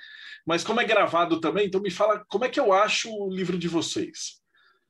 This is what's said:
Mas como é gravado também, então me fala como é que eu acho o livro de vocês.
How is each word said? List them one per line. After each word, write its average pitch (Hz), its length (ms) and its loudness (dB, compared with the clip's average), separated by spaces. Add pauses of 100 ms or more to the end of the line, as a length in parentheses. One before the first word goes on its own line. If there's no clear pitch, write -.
(460)
Mas 170 160 0
como 220 180 0
é 226 40 2
gravado 170 560 2
também, 180 260 0
então 190 160 -2
me 202 80 -4
fala 208 380 0
como 208 160 -2
é 254 40 2
que 269 120 -2
eu 214 120 4
acho 214 400 2
o 202 160 -6
livro 185 300 -2
de 170 80 -4
vocês. - 720 -4 (500)